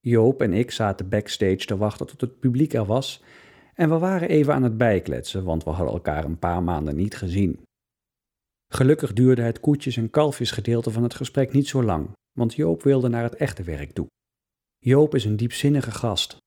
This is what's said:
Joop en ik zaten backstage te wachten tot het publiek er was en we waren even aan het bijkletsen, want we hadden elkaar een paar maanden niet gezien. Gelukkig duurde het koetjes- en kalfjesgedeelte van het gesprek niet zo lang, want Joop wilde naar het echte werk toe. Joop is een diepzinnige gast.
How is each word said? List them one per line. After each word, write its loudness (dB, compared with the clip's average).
Joop 4
en 2
ik 0
zaten -2
backstage -2
te -4
wachten -4
tot -14
het -8
publiek 0
er 0
was -4
en 2
we 2
waren 0
even 4
aan 2
het 0
bijkletsen, 0
want -2
we -4
hadden -2
elkaar -4
een -6
paar -2
maanden -2
niet -4
gezien. -2
Gelukkig 2
duurde 4
het -4
koetjes- 0
en -2
kalfjesgedeelte 0
van -2
het -2
gesprek -2
niet 2
zo 0
lang, -2
want -2
Joop 0
wilde 4
naar 0
het -4
echte -4
werk -8
toe. -6
Joop 4
is 0
een 0
diepzinnige 0
gast. -4